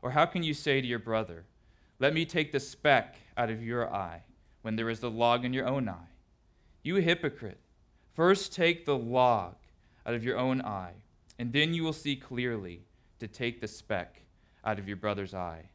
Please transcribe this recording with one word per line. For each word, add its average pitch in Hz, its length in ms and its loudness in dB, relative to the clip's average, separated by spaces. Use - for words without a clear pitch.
Or 127 100 -4
how 151 140 6
can 170 160 -2
you 156 120 0
say 139 260 2
to 131 80 -4
your 120 100 -2
brother, 104 480 -4
'Let 143 140 4
me 160 120 0
take 160 280 -2
the 143 80 2
speck - 560 2
out 117 140 0
of 113 120 -4
your 117 320 -4
eye,' 87 300 -6
when 110 160 -4
there 113 120 -2
is 110 120 -4
the 120 100 -4
log 117 320 4
in 123 80 -2
your 131 160 -2
own 131 220 -2
eye? 85 180 -12
You 175 140 -2
hypocrite, 165 640 0
first 190 400 4
take 170 320 2
the 143 120 2
log 117 600 4
out 117 80 -2
of 120 100 -4
your 120 140 0
own 131 240 0
eye, 92 320 -6
and 120 140 -6
then 151 220 2
you 165 100 0
will 160 80 0
see 147 240 -4
clearly 113 680 -6
to 113 80 -10
take 117 320 -6
the 110 80 -8
speck - 540 -6
out 107 160 -2
of 98 80 -10
your 101 100 -6
brother's 98 360 -4
eye. 87 420 -10